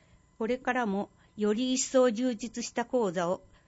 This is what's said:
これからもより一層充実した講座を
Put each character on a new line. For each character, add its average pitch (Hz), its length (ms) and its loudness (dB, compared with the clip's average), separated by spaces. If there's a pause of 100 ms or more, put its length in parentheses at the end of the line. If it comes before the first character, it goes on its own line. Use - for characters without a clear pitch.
(380)
こ 226 80 -4
れ 247 140 -2
か 247 140 -2
ら 247 120 0
も 196 240 -2 (280)
よ 208 160 2
り 254 200 0
一 254 60 0
層 254 320 4
充 247 240 0
実 233 280 -8
し - 60 -8
た 233 160 -4
講 226 260 0
座 170 180 0
を 185 120 -2 (260)